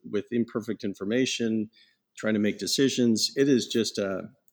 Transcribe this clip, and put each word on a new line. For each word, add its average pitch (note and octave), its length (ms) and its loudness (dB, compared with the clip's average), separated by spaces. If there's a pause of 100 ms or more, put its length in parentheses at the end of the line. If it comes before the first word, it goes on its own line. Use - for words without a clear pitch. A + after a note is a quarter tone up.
with G#2 220 -4
imperfect A2+ 540 -4
information, A2 840 -2 (480)
trying A2 180 -2
to G#2+ 60 2
make G#2 180 0
decisions. A#2+ 760 2
It C#3 140 2
is B2 180 4
just - 320 -2
a, F#2+ 300 -4 (240)